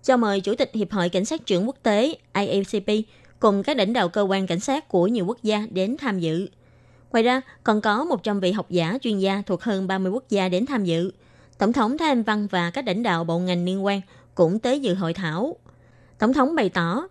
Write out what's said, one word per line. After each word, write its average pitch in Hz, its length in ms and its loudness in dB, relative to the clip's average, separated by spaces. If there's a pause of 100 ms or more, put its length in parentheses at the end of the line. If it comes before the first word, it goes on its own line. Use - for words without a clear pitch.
cho 254 120 4
mời 202 240 2
Chủ 202 140 -2
tịch 262 200 -2
Hiệp 208 180 -2
hội 180 160 0
Cảnh 185 160 0
sát 220 220 -6
trưởng 190 200 0
quốc 262 160 -6
tế 220 240 2 (280)
I 202 120 0
A 196 160 0
C 196 240 -4
P 208 40 -2 (500)
cùng 202 220 4
các 285 140 -2
lãnh 208 160 2
đạo 208 160 2
cơ 208 140 0
quan 190 240 0
cảnh 175 140 -2
sát 277 280 -4
của 180 180 2
nhiều 214 200 0
quốc 240 160 -4
gia 214 280 -2
đến 196 260 -2
tham 220 220 -4
dự. 165 300 -2 (640)
Ngoài 226 100 2
ra, 254 180 2 (240)
còn 214 160 4
có 220 240 0
một 302 180 -2
trăm 208 180 -2
vị 185 120 2
học - 180 -4
giả 175 320 0
chuyên 214 160 -2
gia 196 280 0
thuộc 180 160 -2
hơn 190 240 -2
ba 190 120 -2
mươi 190 140 0
quốc 262 180 -4
gia 190 180 2
đến 185 180 0
tham 247 180 -2
dự. 175 260 0 (480)
Tổng 220 140 2
thống 254 260 0
Thái 330 100 0
Anh 247 140 2
Văn 208 280 -2
và 170 200 0
các 262 160 -6
lãnh 202 160 -2
đạo 170 220 0
bộ 165 140 0
ngành 180 260 0
liên 190 200 -2
quan 196 160 0 (340)
cũng 180 240 4
tới 262 220 0
dự 208 140 0
hội 170 200 -2
thảo. 185 420 -4 (600)
Tổng 226 140 4
thống 285 220 2
bày 240 140 2
tỏ 180 420 -2